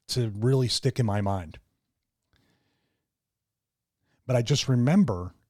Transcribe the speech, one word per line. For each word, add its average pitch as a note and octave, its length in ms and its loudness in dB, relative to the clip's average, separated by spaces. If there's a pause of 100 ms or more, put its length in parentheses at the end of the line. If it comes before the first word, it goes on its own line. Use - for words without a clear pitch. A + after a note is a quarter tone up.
to A#2 280 -4
really B2+ 320 2
stick - 320 -2
in A#2+ 60 0
my G#2 160 -2
mind. F#2+ 380 -6 (2750)
But B2 100 0
I A#2+ 60 4
just C3 260 0
remember B2 680 2 (140)